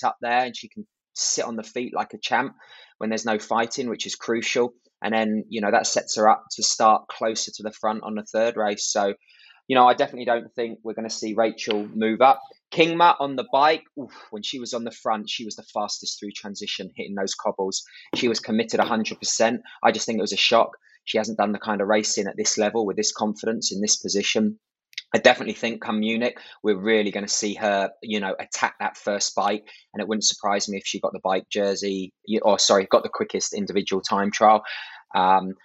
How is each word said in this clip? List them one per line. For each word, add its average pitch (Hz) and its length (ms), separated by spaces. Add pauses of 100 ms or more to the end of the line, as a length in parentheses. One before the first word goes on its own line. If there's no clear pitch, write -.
up 113 160
there 120 240
and 120 100
she - 140
can 107 180 (280)
sit - 320
on 117 100
the 110 60
feet 123 320
like - 180
a 107 60
champ 123 360 (440)
when 110 100
there's 110 160
no 110 140
fighting, 117 500
which - 160
is - 100
crucial. 120 600 (280)
And 107 120
then, 107 340
you 113 140
know, 104 80
that 113 160
sets - 300
her 110 120
up - 160 (120)
to 107 60
start 110 460
closer 113 460
to - 80
the 107 100
front 110 320
on 110 100
the 107 100
third 113 340
race. 104 340
So, 101 220 (540)
you 131 60
know, 127 140
I 123 60
definitely 123 320
don't 117 280
think 113 300
we're 113 100
gonna 113 140
see 110 260
Rachel 110 600
move 110 260
up. 131 200 (320)
Kingma 170 480
on 139 160
the 120 160
bike, 151 300 (160)
oof, 123 140 (180)
when 107 120
she - 160
was 120 160
on 117 100
the 117 60
front, 107 400
she - 140
was 104 120
the - 160
fastest - 480
through 104 160
transition, 101 600
hitting 101 180
those 98 200
cobbles. 98 480 (320)
She 123 140
was 113 120
committed 113 400
a 98 40
hundred 110 340
percent. - 440 (200)
I 117 100
just - 140
think 113 120
it - 40
was - 100
a 98 40
shock. - 340 (340)
She - 140
hasn't 107 200
done 104 140
the 101 80
kind 104 200
of 98 80
racing 107 380
at 98 100
this 107 220
level 107 280
with 92 100
this 104 160
confidence 113 600
in 95 80
this 104 160
position. 113 600 (560)
I 113 40
definitely 113 360
think 113 260
come 110 200
Munich, 113 380 (240)
we're 101 180
really 107 320
gonna 101 160
see 104 260
her, 98 360 (120)
you 107 180
know, 95 180
attack - 400
that - 180
first - 380
bike. 104 300 (300)
And 101 60
it 95 80
wouldn't 107 160
surprise 101 440
me 98 100
if 95 80
she 101 140
got - 120
the 95 100
bike 95 280
jersey, 98 640 (160)
y-, 107 140
or 101 160
sorry, 98 320
got 117 140
the - 40
quickest - 440
individual 95 500
time 101 280
trial. 107 320 (520)
Um, 95 380 (120)